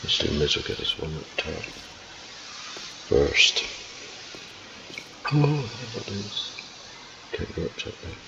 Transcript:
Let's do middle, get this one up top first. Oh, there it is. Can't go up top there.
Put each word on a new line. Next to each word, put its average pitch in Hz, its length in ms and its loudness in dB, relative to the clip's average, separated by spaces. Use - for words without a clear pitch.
Let's - 160 4
do - 180 4
middle, 76 240 4
get - 160 -2
this - 220 0
one 78 160 -2
up 76 100 -6
top - 280 -2
first. - 540 8
Oh, 147 340 6
there 98 100 -4
it - 60 -8
is. 104 520 -4
Can't - 240 -4
go 85 80 0
up - 120 -2
top - 180 -4
there. 85 140 -8